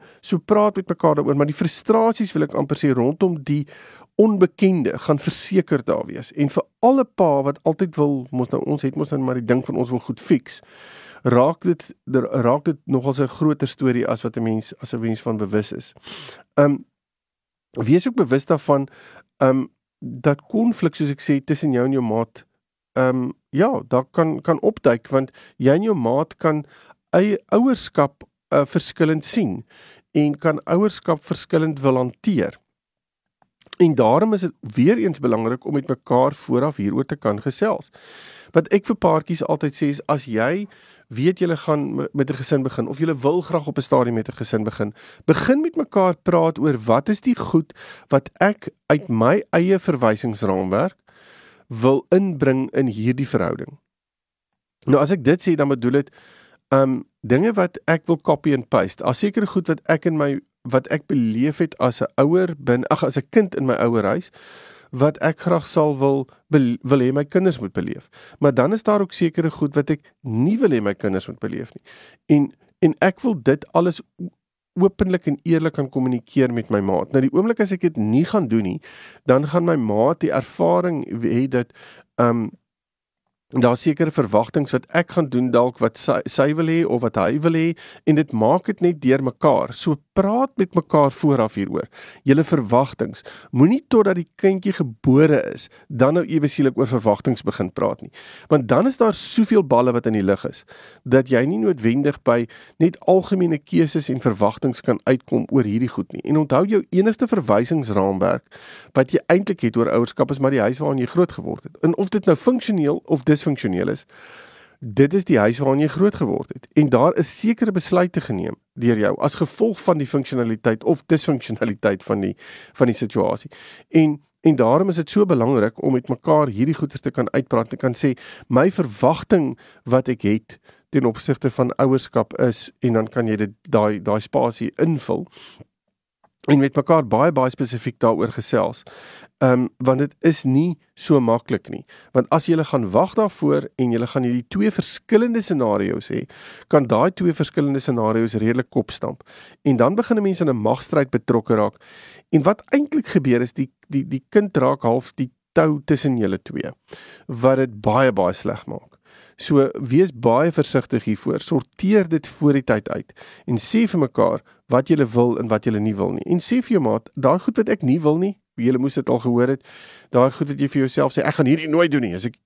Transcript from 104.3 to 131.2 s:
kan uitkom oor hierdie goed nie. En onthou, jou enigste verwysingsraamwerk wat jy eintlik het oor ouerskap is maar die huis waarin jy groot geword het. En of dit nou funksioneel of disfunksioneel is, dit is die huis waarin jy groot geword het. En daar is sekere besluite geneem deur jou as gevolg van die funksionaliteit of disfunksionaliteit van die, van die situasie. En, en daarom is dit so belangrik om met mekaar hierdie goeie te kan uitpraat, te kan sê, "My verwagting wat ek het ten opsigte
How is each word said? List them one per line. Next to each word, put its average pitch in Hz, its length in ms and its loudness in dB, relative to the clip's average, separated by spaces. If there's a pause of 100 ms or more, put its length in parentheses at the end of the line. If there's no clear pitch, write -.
kan 120 140 0 (100)
uitkom 120 400 -2
oor 127 160 2
hierdie 113 240 -2
goed - 220 -8
nie. - 100 -12
En 151 220 0
onthou, 139 260 2
jou 208 140 0 (100)
enigste 214 360 2
verwysingsraamwerk 107 1160 0 (520)
wat 135 160 2
jy 143 180 -2
eintlik 190 340 0
het 113 140 -2
oor 117 100 0
ouerskap 120 400 0
is 135 80 -6
maar 135 160 0
die 120 80 0
huis 123 200 0
waarin 139 200 -2
jy 120 80 -4
groot 170 280 0
geword - 280 -10
het. - 200 -18
En 170 100 2
of 190 180 -4
dit 196 120 -4
nou 170 100 6
funksioneel 202 680 0
of 139 180 -2
disfunksioneel 117 640 0
is, - 180 -6 (760)
dit 135 340 2
is 190 140 -2
die 139 100 4
huis 113 220 2
waarin 139 240 0
jy 151 80 0
groot 196 240 0
geword - 400 -4
het. - 160 -20
En 151 160 4
daar 127 320 4
is 156 100 -4 (100)
sekere 220 320 0
besluite 180 480 -2
geneem 90 360 -6 (240)
deur 113 180 2
jou 101 220 0
as - 160 -2
gevolg 214 480 -2
van 165 160 0
die 131 80 -4
funksionaliteit 117 760 -2
of 143 220 0
disfunksionaliteit 117 960 -2
van 101 200 -2
die, 98 100 -4 (380)
van 127 160 2
die 113 80 0
situasie. - 540 -2 (380)
En, 156 280 4 (240)
en 156 160 4
daarom 131 320 4
is 170 140 -2
dit - 80 -14
so 202 180 2
belangrik 117 540 0
om 139 100 0
met 123 160 -2
mekaar 151 400 0
hierdie 123 280 -2
goeie - 240 -8
te 131 120 -6
kan 123 200 -4
uitpraat, 117 380 -2
te 123 60 -10
kan 127 180 -4
sê, 135 200 -2 (340)
"My 135 220 2
verwagting 139 880 0 (260)
wat 127 240 0
ek 123 140 -4
het 107 360 -2 (320)
ten 135 140 0
opsigte 123 460 -2